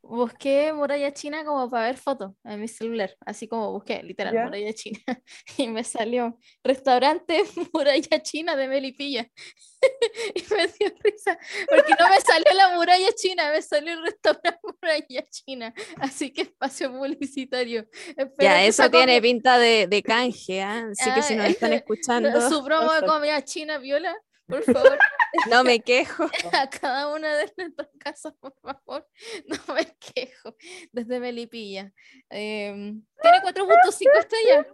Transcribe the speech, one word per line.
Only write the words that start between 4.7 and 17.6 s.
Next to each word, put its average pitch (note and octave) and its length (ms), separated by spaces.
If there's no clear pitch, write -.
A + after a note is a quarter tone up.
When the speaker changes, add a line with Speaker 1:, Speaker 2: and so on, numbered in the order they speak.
Speaker 1:
china, G#3+ 320
<laughs> - 520
y C4 100
me A3+ 160
salió A#3 560
restaurante C4+ 800
<laughs> - 300
muralla D4+ 500
china D#4+ 320
de C4+ 120
Melipilla. C4+ 680
<laughs> - 60
Y F4+ 60
me F4+ 140
dio G4 220
risa, G4+ 340
porque D5 280
no F5 120
me G4 100
salió F4 340
la F#4 220
muralla F4+ 400
china, F4 360
me D#4 100
salió D4+ 320
el E4 100
restaurante - 600
<laughs> F4 180
muralla D4+ 480
china, A#3 440
así C#4 360
que D#4+ 80
espacio - 500
publicitario. B3+ 960